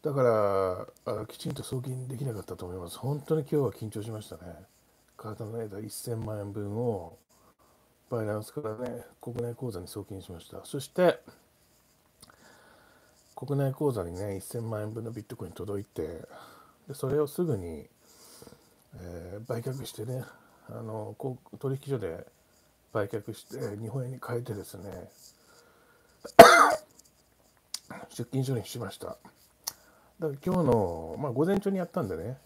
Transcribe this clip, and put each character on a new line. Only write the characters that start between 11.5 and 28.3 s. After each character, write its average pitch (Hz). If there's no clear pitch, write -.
国 139
内 139
口 143
座 101
に 85
ね、 98
一 95
千 113
万 107
円 107
分 113
の 117
ビ 113
ッ -
ト 123
コ 98
イ -
ン 85
届 98
い -
て、 -
で、 143
そ 135
れ 139
を 151
す 165
ぐ 156
に、 85
え 87
ー、 117
売 120
却 131
し -
て 110
ね、 127
あ 110
の、 107
こ 131
う、 -
取 135
引 135
所 135
で 87
売 104
却 110
し -
て、 113
日 113
本 127
円 127
に 127
変 120
え 120
て 123
で 101
す -
ね、 90
<coughs> -
出 -